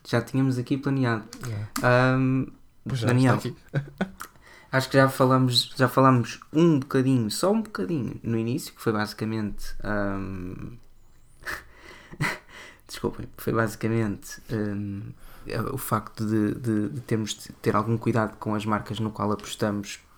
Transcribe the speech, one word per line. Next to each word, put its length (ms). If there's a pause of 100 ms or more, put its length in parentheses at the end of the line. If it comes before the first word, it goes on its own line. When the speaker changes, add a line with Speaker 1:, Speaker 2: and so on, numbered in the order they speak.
Speaker 1:
Já 140
tínhamos 380
aqui 180
planeado. 460 (260)
Speaker 2:
É. 360
Speaker 1:
Ahm, 600 (420)
Speaker 2:
Pois 120
já 80
Speaker 1:
Daniel, 300
Speaker 2:
está 120
aqui. 80 (560)
<laughs> 580
Speaker 1:
acho 200
que 60
já 120
falamos, 640
já 120
falamos 520 (140)
um 260
bocadinho, 520
só 200
um 120
bocadinho, 580
no 160
início, 380
que 60
foi 120
basicamente, 800 (100)
ahm, 920 (640)
<laughs> 1500
desculpem, 400 (100)
foi 160
basicamente, 880 (100)
ahm, 600 (600)
o 40
facto 480
de, 300
de, 340
de 120
termos 340
de 180
ter 220
algum 220
cuidado 400
com 180
as 100
marcas 340
no 120
qual 200
apostamos 680 (180)